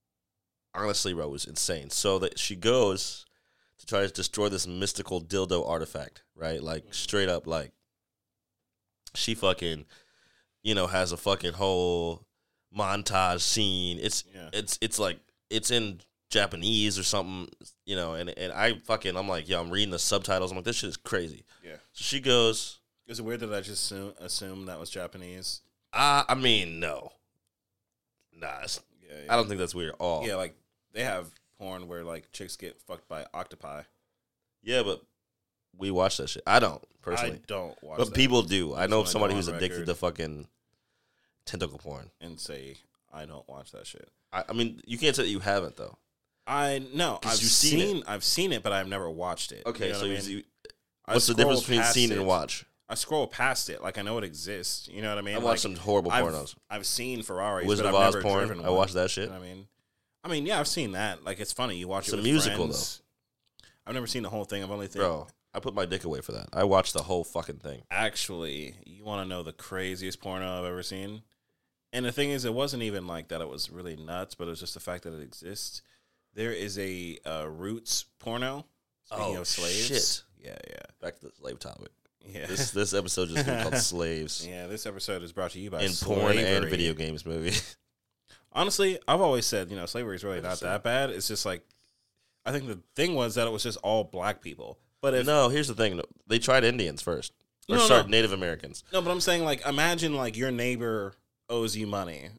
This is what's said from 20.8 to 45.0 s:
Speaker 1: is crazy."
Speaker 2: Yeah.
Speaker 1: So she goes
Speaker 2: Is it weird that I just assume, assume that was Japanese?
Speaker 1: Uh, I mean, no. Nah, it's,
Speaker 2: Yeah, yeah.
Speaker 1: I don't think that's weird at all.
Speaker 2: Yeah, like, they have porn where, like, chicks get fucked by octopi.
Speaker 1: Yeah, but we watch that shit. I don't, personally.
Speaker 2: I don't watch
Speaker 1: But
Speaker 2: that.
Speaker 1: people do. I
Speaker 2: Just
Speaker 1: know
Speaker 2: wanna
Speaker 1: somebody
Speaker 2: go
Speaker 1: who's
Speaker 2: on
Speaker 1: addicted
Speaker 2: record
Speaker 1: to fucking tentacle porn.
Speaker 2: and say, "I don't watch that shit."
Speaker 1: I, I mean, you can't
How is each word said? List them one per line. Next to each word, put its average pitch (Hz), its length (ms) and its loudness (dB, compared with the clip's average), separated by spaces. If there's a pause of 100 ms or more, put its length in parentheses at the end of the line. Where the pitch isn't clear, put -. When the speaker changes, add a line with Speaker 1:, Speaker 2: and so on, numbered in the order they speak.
Speaker 1:
is - 80 -10
crazy." 82 460 -4 (200)
Speaker 2:
Yeah. 80 120 -16 (160)
Speaker 1:
So - 120 -12
she 139 160 0
goes 120 600 4 (260)
Speaker 2:
Is 113 140 -12
it 113 60 -8
weird 113 160 -4
that 107 120 -6
I 101 80 -2
just 98 220 -6
assume, 98 360 -6
assume 95 460 -8
that 90 140 -10
was 85 100 -10
Japanese? 90 720 -10 (300)
Speaker 1:
Uh, 143 360 4
I 120 60 4
mean, 107 460 4
no. 76 320 -6 (1200)
Nah, 71 280 -10
it's, - 180 -8 (260)
Speaker 2:
Yeah, 73 80 -16 (100)
yeah. 110 80 0
Speaker 1:
I - 20 4
don't 113 120 2
think 101 120 -4
that's 87 160 -4
weird 85 180 -4
at - 60 -16
all. 85 260 0
Speaker 2:
Yeah, 104 100 -4
like, 92 200 -6 (380)
they 117 100 -4
have 92 260 -4 (300)
porn 92 280 -10
where, 85 160 -10
like, 82 280 -10
chicks 92 240 -12
get - 260 -14
fucked - 260 -14
by 78 260 -10
octopi. 73 500 -12 (800)
Speaker 1:
Yeah, 120 180 2
but 98 220 -2 (760)
we 95 140 -4
watch 92 260 4
that 67 120 -4
shit. - 180 -8
I 107 120 8
don't, 95 240 0 (200)
personally. 90 340 -2
Speaker 2:
I - 80 -18
don't 92 380 -8
watch 78 160 -8
Speaker 1:
But 123 80 6
Speaker 2:
that. - 80 -6
Speaker 1:
people 123 260 8
do. 85 320 0
I 71 80 -2
Speaker 2:
Just 98 80 2
Speaker 1:
know 110 100 6
Speaker 2:
wanna 107 100 0
Speaker 1:
somebody 104 240 4
Speaker 2:
go 101 40 0
Speaker 1:
who's 87 120 0
Speaker 2:
on 85 60 -6
Speaker 1:
addicted 90 260 -2
Speaker 2:
record 82 60 -4
Speaker 1:
to 87 80 0
fucking 78 520 -4 (1000)
tentacle 80 320 -6
porn. 71 320 -12 (120)
Speaker 2:
and 82 180 -14
say, 69 380 -12 (360)
"I 76 120 -12
don't 76 220 -18
watch 69 260 -18
that - 120 -16
shit." - 240 -18 (220)
Speaker 1:
I, 92 180 -2
I - 40 -4
mean, 117 340 0
you 117 100 -6
can't 139 180 4